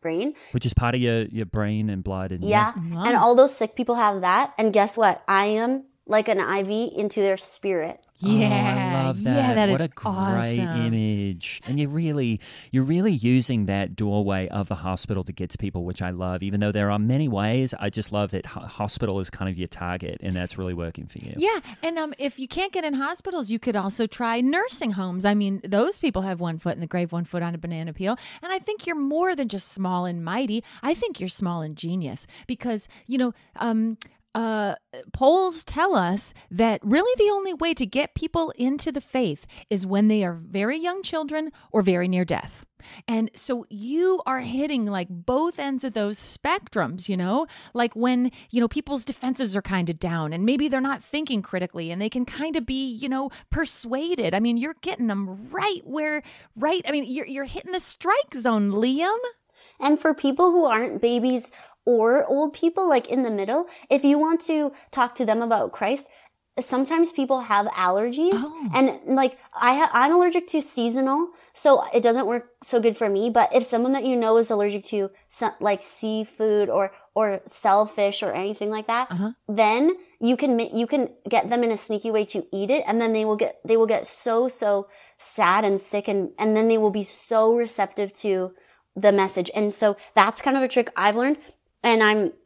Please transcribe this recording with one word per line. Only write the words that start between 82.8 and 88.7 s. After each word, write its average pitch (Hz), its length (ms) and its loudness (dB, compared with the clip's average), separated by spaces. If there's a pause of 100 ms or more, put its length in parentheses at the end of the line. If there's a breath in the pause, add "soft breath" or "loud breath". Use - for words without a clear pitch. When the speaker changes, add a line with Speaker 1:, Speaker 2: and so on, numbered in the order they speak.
Speaker 1:
and 226 140 2
then 226 140 2
they 220 100 0
will 214 120 0
get, - 280 -2
they 220 140 4
will 226 80 6
get 214 200 0
so, 240 420 0
so 202 380 0 (300 soft breath)
sad 202 480 2
and 196 160 2
sick, 202 280 -4
and, 196 300 -2
and 214 180 2
then 220 120 4
they 226 100 4
will 214 120 4
be 202 140 -2
so 220 520 2
receptive 208 560 -2
to 185 400 -2 (420 soft breath)